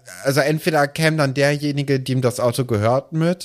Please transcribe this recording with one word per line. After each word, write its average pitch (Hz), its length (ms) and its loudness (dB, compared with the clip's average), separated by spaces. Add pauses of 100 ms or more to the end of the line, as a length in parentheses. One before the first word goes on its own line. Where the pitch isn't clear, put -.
(240)
also 135 160 2
entweder 151 480 0
käme 160 300 0
dann 139 160 0
derjenige, 143 640 0
dem 131 220 -2
das 120 180 0
Auto 123 240 0
gehört, 120 480 0
mit 165 340 0